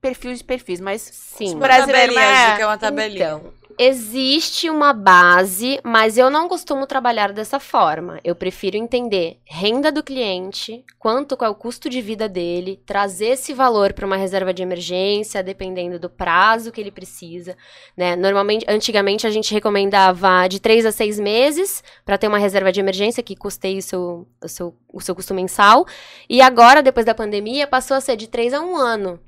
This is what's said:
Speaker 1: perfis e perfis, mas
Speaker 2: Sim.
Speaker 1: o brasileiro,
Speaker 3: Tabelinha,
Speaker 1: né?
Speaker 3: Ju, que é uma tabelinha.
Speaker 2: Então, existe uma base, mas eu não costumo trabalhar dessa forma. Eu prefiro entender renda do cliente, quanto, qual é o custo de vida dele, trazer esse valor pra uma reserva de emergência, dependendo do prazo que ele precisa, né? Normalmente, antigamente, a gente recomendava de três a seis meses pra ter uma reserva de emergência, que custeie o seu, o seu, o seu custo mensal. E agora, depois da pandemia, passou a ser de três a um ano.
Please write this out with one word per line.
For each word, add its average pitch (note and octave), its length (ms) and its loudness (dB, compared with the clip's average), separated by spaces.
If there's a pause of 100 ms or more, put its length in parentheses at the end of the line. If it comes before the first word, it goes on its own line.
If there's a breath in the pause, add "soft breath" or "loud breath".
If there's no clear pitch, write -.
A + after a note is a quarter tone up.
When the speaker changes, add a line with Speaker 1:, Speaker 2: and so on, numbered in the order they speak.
Speaker 1:
perfis B3 380 -8
e - 20 -20
perfis, G3 380 -8
mas G3 200 -6
Speaker 2:
Sim. - 540 -10
Speaker 1:
o D3+ 40 -8
brasileiro, C4 540 4
Speaker 3:
Tabelinha, C4 180 4
Speaker 1:
né? B3 180 6
Speaker 3:
Ju, G#3+ 80 2
que A3 40 -2
é A3 40 0
uma G#3+ 120 -2
tabelinha. G#3 480 -4
Speaker 2:
Então, D#3 280 -10 (260)
existe C4 920 0
uma D4 220 2
base, F#3+ 920 4
mas A3 360 2
eu B3+ 120 6
não D#4+ 200 0
costumo C#4 360 -6
trabalhar A#3 460 -2
dessa G#3+ 260 -8
forma. E3+ 640 -2
Eu F3 140 -4
prefiro F#3 400 -8
entender A3 680 -4
renda A3+ 480 -2
do D4 100 -6
cliente, A3 800 -8 (160)
quanto, B3+ 380 -4
qual A#3 100 -4
é G#3+ 40 -2
o G3+ 40 -8
custo B3 340 -12
de B3 120 -6
vida G3 260 -8
dele, F3+ 580 -8
trazer G3+ 420 -4
esse C4+ 260 -4
valor A#3 400 2
pra - 120 -8
uma F#3+ 120 -2
reserva F#3+ 360 -4
de F3+ 80 -8
emergência, F#3 800 -4
dependendo F#3 560 -10
do F3 120 -10
prazo G#3 600 0
que A3+ 120 -14
ele G3 100 -12
precisa, F3 640 -18 (400 soft breath)
né? F3+ 220 -2
Normalmente, G3+ 500 0
antigamente, G#3+ 580 0
a G#3+ 60 0
gente G#3+ 220 -4
recomendava G3 960 2
de G3 100 -6
três A3+ 260 4
a A3 60 0
seis G#3+ 260 -4
meses C4+ 640 -2 (220 soft breath)
pra G3+ 140 -2
ter A3 100 -2
uma G#3 100 0
reserva F#3+ 360 0
de G3 80 -2
emergência, G3+ 420 -2
que G3 140 -14
custeie G3 420 -8
o - 20 -10
seu, F3 460 -8 (160)
o E3 60 -14
seu, E3+ 260 -12 (160)
o - 80 -16
seu F#3 160 -8
custo F#3+ 180 -10
mensal. G3+ 520 4 (440 loud breath)
E B3 120 4
agora, C4 420 8
depois B3+ 220 2
da A3 100 0
pandemia, A3 500 -4
passou C4 300 -2
a C4+ 60 -2
ser A#3+ 160 -4
de G#3+ 100 -14
três A#3+ 260 -4
a C#4+ 60 -4
um F4+ 160 -6
ano. G#3+ 520 -4